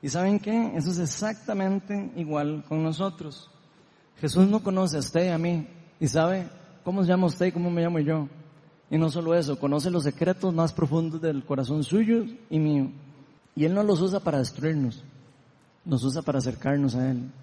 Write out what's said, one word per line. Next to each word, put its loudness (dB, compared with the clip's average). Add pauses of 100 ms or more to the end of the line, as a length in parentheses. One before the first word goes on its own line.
¿Y -6
saben 2
qué? -2
Eso -2
es -2
exactamente -4
igual -2
con 0
nosotros. -6 (680)
Jesús 4
no 2
conoce 0
a 0
usted 0
y 0
a 0
mí. 0 (320)
¿Y 0
sabe 0 (340)
cómo 0
se 2
llama 4
usted 0
y 2
cómo -2
me 0
llamo 0
yo? 0 (640)
Y 0
no 4
solo 0
eso, 0
conoce 0
los 0
secretos 0
más 2
profundos 0
del -2
corazón -2
suyo 2 (240)
y 2
mío. 2 (640)
Y 0
Él 2
no 2
los 4
usa 0
para 0
destruirnos. -2 (800)
Los -2
usa -2
para 0
acercarnos -2
a 0
Él. -6 (120)